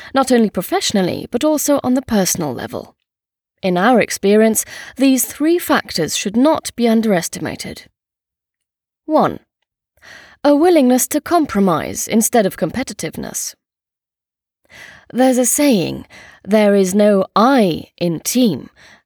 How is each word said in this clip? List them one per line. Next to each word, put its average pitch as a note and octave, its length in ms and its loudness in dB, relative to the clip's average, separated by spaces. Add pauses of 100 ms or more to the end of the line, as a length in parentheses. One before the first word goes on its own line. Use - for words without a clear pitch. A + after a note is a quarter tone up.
(140)
not C4+ 180 0
only A#3 160 4
professionally, F#3 800 -4
but A#3+ 140 -4
also D4 400 0
on B3 80 -2
the C4 80 0
personal F3+ 540 -2
level. - 420 -12 (640)
In F3+ 140 -2
our G#3+ 240 4
experience, G#3+ 640 2 (320)
these C4 300 2
three E4 320 -2
factors G#3 580 -2
should G3+ 220 -6
not D4 360 0
be A#3 140 0
underestimated. G#3 960 -4 (1200)
One, A#3+ 360 0 (1000)
a C#4+ 140 4
willingness C#4 520 4
to D4 120 -4
compromise G3 880 -2
instead A3 380 2
of F3 100 -4
competitiveness. - 960 -8 (1600)
There's B3+ 260 2
a B3 80 0
saying, G3 600 0 (360)
"There G#3 320 2
is F#3+ 180 2
no G#3 340 4 (100)
I G#3+ 600 2
in E3+ 240 -2
team," A#3 500 0 (360)